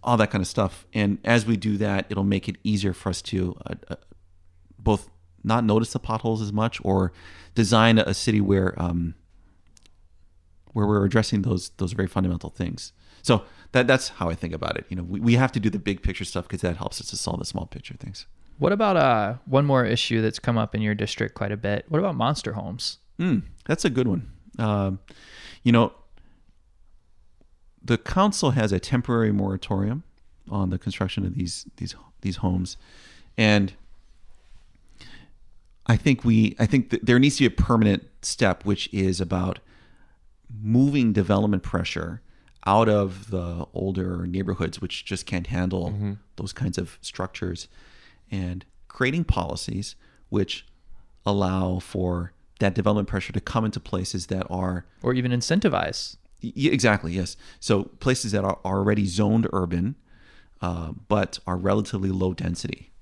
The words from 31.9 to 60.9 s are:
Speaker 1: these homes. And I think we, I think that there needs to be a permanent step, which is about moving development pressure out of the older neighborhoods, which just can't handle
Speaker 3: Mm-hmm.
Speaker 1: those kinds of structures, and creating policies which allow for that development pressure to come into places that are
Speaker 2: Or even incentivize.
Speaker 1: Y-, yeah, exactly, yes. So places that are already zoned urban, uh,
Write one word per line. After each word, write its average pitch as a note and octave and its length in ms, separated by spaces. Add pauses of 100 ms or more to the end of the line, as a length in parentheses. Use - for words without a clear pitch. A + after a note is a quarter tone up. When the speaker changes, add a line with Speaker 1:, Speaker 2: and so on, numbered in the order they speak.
Speaker 1:
these F#2 160
homes. F#2 400 (600)
And G#2 360 (2250)
I A#2 100
think C3 280
we, A2 340
I A2+ 80
think B2+ 240
that - 160
there B2 120
needs C3+ 180
to - 60
be B2+ 40
a G#2 40 (120)
permanent A2 420 (180)
step, - 420
which G2+ 280
is F#2+ 280
about F2+ 380 (1040)
moving B2 500
development G2+ 500
pressure F2 580 (460)
out A2 220
of G2 420
the E2+ 440
older F2+ 520
neighborhoods, F2+ 540
which - 240
just - 220
can't F2 220
handle F2+ 420
Speaker 3:
Mm-hmm. G#2 220 (240)
Speaker 1:
those - 160
kinds F#2+ 260
of - 220
structures, - 640 (640)
and F#2 340 (220)
creating C#3 380
policies - 720 (320)
which - 360 (600)
allow F#2 540
for F2+ 520 (280)
that G2 140
development G#2 340
pressure - 240
to G2 80
come - 240
into G#2+ 160
places F#2 480
that F#2 200
are F#2 380 (160)
Speaker 2:
Or B2 120
even B2 180
incentivize. B2 840 (260)
Speaker 1:
Y-, A#2+ 120
yeah, C#3 160
exactly, G#2 420
yes. F#2 240 (220)
So G2+ 260 (140)
places B2+ 340
that G2 120
are G2 200
already G2 420
zoned G#2 460
urban, F2+ 440 (640)
uh, E2+ 320 (160)